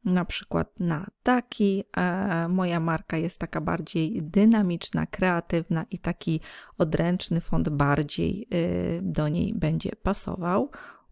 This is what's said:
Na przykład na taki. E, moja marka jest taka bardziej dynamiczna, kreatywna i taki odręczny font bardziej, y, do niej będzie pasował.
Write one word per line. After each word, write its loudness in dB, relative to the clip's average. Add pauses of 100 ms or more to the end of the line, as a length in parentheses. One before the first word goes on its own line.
Na 2
przykład -4
na -2 (160)
taki. 2 (120)
E, 0
moja 0
marka -2
jest -4
taka -4
bardziej -2
dynamiczna, 4
kreatywna 0
i -8
taki -2 (380)
odręczny 2
font 2
bardziej, 0
y, 0
do 0
niej 0
będzie 0 (120)
pasował. -2 (420)